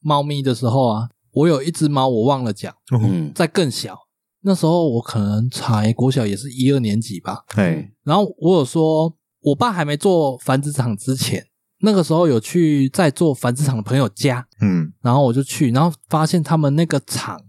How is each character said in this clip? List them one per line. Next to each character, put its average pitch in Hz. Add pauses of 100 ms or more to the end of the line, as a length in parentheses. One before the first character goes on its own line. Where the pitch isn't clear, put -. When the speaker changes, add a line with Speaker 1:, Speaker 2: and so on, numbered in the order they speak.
Speaker 1:
猫 147
咪 143
的 131
时 120
候 127
啊， 110 (240)
我 147
有 139
一 160
只 160
猫 135
我 117
忘 131
了 113
讲。 - (180)
Speaker 2:
嗯。 98
Speaker 1:
在 170
更 160
小， 98 (460)
那 190
时 175
候 165
我 120
可 -
能 104
才 110
国 127
小 127
也 101
是 139
一 127
二 139
年 110
级 95
吧。 - (100)
Speaker 3:
嘿。 95 (100)
Speaker 1:
然 151
后 208 (140)
我 175
有 143
说， 160 (280)
我 143
爸 240
还 180
没 147
做 156
繁 135
殖 147
场 117
之 131
前， 110 (360)
那 214
个 190
时 160
候 170
有 123
去 151
在 160
做 156
繁 123
殖 139
场 135
的 110
朋 120
友 135
家。 123 (160)
Speaker 3:
嗯。 87 (100)
Speaker 1:
然 120
后 143
我 123
就 135
去， 135
然 127
后 170 (140)
发 156
现 165
他 160
们 143
那 165
个 143
场 -